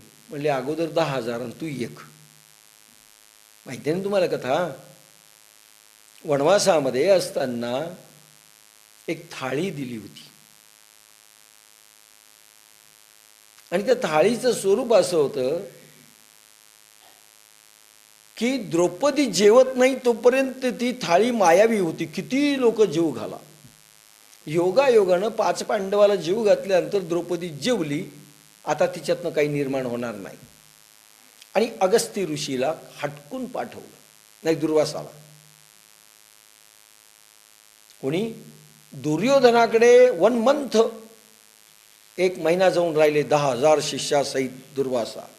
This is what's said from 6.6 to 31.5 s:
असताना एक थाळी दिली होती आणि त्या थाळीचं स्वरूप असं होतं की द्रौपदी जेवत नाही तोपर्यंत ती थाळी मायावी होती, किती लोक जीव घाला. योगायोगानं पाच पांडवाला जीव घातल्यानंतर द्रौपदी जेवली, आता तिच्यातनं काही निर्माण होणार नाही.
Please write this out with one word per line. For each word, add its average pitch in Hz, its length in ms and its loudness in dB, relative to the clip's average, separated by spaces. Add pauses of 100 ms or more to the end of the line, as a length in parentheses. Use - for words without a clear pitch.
असताना 139 880 -2 (1120)
एक - 240 -10
थाळी 139 380 -6
दिली 131 260 -10
होती 101 320 -18 (3500)
आणि 180 160 -4
त्या 254 160 4
थाळीचं 208 500 2
स्वरूप 226 420 0
असं 175 220 2
होतं 139 420 -2 (2750)
की 247 220 0
द्रौपदी 180 680 0
जेवत 220 500 4
नाही 254 280 2
तोपर्यंत 247 640 0 (140)
ती 240 120 -2 (100)
थाळी 180 280 2
मायावी 214 480 4
होती, 165 260 -4
किती 262 560 -4
लोक 190 220 2
जीव 165 280 0
घाला. 107 260 -10 (1120)
योगायोगानं 185 800 2
पाच 208 340 -2
पांडवाला 208 520 2
जीव 190 300 -4
घातल्यानंतर 180 540 0
द्रौपदी 175 500 -6
जेवली, 156 560 -4 (600)
आता 156 220 0
तिच्यातनं 170 440 -6
काही 147 180 0
निर्माण 135 380 -4
होणार 120 280 -6
नाही. 82 220 -14 (1160)